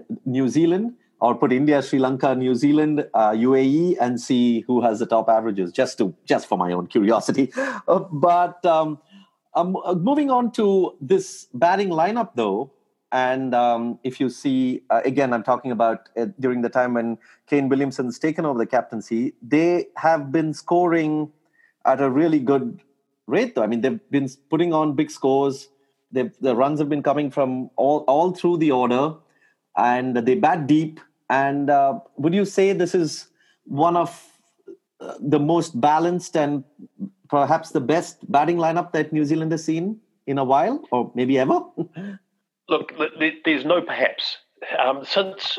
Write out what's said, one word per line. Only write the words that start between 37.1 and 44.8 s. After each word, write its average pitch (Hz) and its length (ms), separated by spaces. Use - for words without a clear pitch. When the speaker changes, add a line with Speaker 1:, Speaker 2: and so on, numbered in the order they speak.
Speaker 1:
perhaps 147 420
the 156 100
best 156 500
batting 151 260
lineup 165 360
that 156 200
New 151 120
Zealand 160 280
has 156 120
seen 170 360
in 139 120
a 139 60
while, 156 480
or 123 220
maybe 131 240
ever? 143 220
<laughs> - 920
Speaker 2:
Look, 151 280
th-, 151 220
th-, 156 160
there's 147 200
no 170 160
perhaps. - 580
Um, 135 260